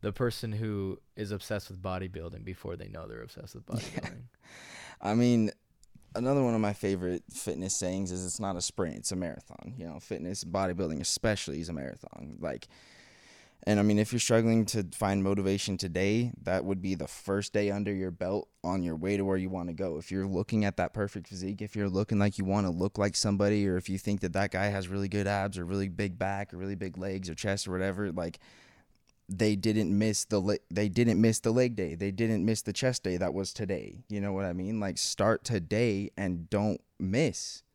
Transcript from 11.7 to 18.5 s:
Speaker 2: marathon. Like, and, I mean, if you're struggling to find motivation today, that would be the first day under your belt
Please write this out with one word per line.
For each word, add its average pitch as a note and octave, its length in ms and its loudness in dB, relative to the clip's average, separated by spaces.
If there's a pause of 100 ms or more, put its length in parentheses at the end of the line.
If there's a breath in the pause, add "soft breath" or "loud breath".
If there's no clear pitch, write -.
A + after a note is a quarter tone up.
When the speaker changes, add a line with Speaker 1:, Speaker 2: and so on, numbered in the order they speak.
Speaker 2:
marathon. C#2 680 -10
Like, C#2+ 280 -6 (960 loud breath)
and, G#2 140 6
I G2+ 60 6
mean, G#2 160 6
if G#2+ 120 2
you're B2 60 2
struggling A2+ 480 6
to G#2+ 160 -2 (100)
find G2 300 2
motivation G2 540 2
today, G2 560 2 (100)
that F#2 220 0
would F#2+ 180 -2
be F#2+ 140 0
the - 100 -6
first - 460 -2
day G#2 180 2
under G2+ 240 0
your F#2+ 160 -2
belt F2+ 380 -2 (160)